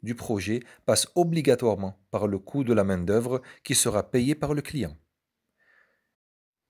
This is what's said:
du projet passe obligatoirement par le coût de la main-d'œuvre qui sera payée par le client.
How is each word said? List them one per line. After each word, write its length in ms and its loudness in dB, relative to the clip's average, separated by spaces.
du 100 -6
projet 460 -2
passe 300 2
obligatoirement 960 2
par 160 0
le 100 0
coût 280 -4
de 80 2
la 100 4
main-d'œuvre 580 0
qui 120 -4
sera 360 0
payée 240 2
par 180 -4
le 80 -2
client. 360 -8